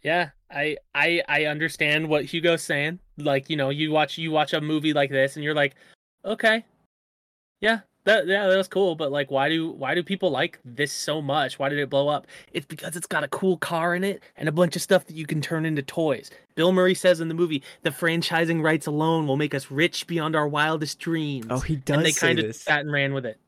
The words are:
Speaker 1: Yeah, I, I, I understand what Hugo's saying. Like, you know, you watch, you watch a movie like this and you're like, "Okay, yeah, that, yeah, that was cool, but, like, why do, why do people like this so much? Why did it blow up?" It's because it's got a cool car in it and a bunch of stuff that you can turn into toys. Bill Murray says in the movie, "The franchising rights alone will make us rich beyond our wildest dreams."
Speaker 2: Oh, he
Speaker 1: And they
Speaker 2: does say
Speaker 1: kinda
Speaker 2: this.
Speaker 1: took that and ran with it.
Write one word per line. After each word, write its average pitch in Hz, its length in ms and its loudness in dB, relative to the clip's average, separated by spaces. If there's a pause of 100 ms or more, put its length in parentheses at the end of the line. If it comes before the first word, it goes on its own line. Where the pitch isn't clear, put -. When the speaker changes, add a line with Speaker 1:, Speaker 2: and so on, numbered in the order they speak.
Speaker 1:
Yeah, 160 280 0 (200)
I, 147 260 -4 (180)
I, 160 340 2
I 147 180 2
understand 151 640 0
what 147 180 2
Hugo's 165 360 2
saying. 156 360 -2 (180)
Like, 139 320 0
you 156 80 -2
know, 135 140 0
you 151 200 -2
watch, 151 280 0
you 160 140 -4
watch 151 200 2
a 160 80 0
movie 151 320 0
like 143 180 2
this 135 260 0
and 151 80 -8
you're 151 100 -2
like, 143 220 0 (480)
"Okay, 220 400 0 (960)
yeah, 220 200 2 (240)
that, 196 220 4
yeah, 196 200 2
that 190 120 6
was 190 100 0
cool, 190 280 2
but, 156 140 -2
like, 143 200 -2
why 139 180 2
do, 160 220 -2
why 139 240 -4
do 175 80 0
people 190 280 0
like 139 320 -2
this 135 300 -4
so 151 300 -4
much? 139 360 0
Why 139 120 0
did 147 80 -2
it 143 100 -2
blow 139 200 2
up?" 147 180 -2 (260)
It's - 140 -8
because 156 300 -12
it's 175 100 -8
got 156 180 -2
a 139 40 -6
cool 190 280 0
car 170 380 -2
in 180 100 -2
it 196 180 -4 (140)
and 147 100 -4
a 156 60 0
bunch 170 240 2
of 175 60 -4
stuff - 240 2
that 156 100 -16
you 160 80 -8
can 151 160 -2
turn 160 240 -2
into 156 160 0
toys. 139 500 -2 (240)
Bill 175 180 4
Murray 185 220 4
says 170 260 4
in 165 80 -2
the 160 60 -4
movie, 160 280 0 (180)
"The - 80 0
franchising 165 720 0
rights 156 240 2
alone 156 400 2
will 135 120 2
make 147 160 -2
us 135 160 -6
rich 156 360 0
beyond 160 300 -2
our 151 100 2
wildest 151 520 -2
dreams." 147 500 -4
Speaker 2:
Oh, 123 120 -2
he 156 160 -2
Speaker 1:
And 143 280 0
they 160 60 4
Speaker 2:
does 151 80 -2
say 165 80 0
Speaker 1:
kinda 165 160 2
Speaker 2:
this. 110 160 -6
Speaker 1:
took - 80 -12
that 147 140 2
and 147 120 -6
ran 139 220 0
with 135 100 -4
it. 110 240 -10